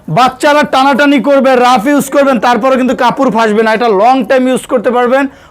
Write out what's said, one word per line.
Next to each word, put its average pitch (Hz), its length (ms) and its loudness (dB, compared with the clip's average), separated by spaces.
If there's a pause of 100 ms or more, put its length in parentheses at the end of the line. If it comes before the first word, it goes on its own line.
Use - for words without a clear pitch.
বাচ্চারা 262 540 0
টানাটানি 285 580 0
করবে, 269 360 2
রাফ 247 300 2
ইউজ 285 240 0
করবেন, 269 300 0
তারপরে 247 360 0
কিন্তু 254 200 -2
কাপড় 254 340 -2
ফাসবে 220 320 0
না, 220 120 0
এটা 233 140 -2
লং 226 360 2
টাইম 254 240 0
ইউজ 254 180 -4
করতে 247 240 -2
পারবেন। 247 360 0 (240)